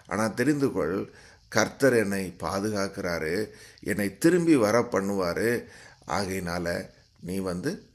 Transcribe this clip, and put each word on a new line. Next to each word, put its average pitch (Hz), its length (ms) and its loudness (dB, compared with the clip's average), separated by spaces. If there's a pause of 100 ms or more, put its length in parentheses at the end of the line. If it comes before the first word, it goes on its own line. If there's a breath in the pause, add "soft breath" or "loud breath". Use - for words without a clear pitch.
ஆனா 110 200 0
தெரிந்து 131 440 0
கொள், 92 420 -2 (340 loud breath)
கர்த்தர் 110 460 2
என்னை 98 460 0
பாதுகாக்கிறாரு, 98 1080 -2 (360 loud breath)
என்னை 95 360 -2
திரும்பி 170 380 4
வர 110 240 4
பண்ணுவாரு, 98 840 0 (440 loud breath)
ஆகையினால 90 840 -4 (300 soft breath)
நீ 90 180 -8
வந்து 92 460 -6 (120)